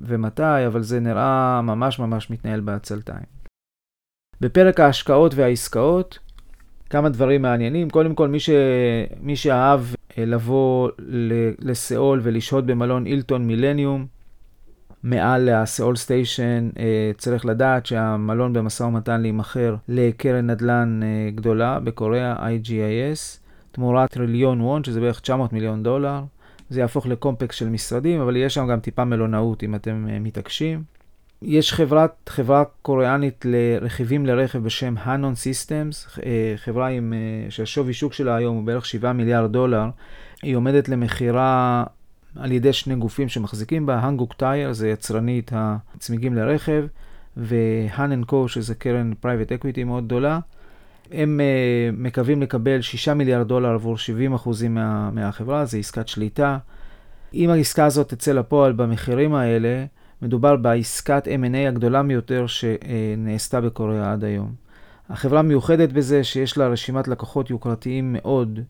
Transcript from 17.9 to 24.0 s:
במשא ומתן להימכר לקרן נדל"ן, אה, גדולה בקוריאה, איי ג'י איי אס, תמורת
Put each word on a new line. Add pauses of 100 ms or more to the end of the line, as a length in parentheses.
במשא
ומתן
להימכר (120)
לקרן
נדל"ן,
אה,
גדולה
בקוריאה, (100)
איי
ג'י
איי
אס, (320)
תמורת